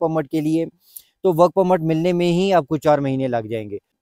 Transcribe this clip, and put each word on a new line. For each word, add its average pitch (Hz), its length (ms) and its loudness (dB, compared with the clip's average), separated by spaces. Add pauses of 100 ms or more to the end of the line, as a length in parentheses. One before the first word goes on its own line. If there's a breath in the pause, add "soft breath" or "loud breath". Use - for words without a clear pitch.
परमिट 160 260 -2
के 156 140 -4
लिए 160 260 0 (560 loud breath)
तो 190 100 2
वर्क 165 220 4
परमिट 185 260 2
मिलने 160 320 0
में 175 140 0
ही 180 240 2
आपको 160 260 0
चार 147 220 2
महीने 135 280 -2
लग 117 220 -4
जाएंगे। 104 280 -8 (240)